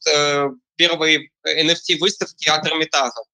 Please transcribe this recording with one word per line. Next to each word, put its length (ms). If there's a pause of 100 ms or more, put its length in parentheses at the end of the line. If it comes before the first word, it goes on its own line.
э, 400 (300)
первой 520 (140)
Н 280
Ф 100
Т 160
выставки 500
от 180
Эрмитажа. 560 (120)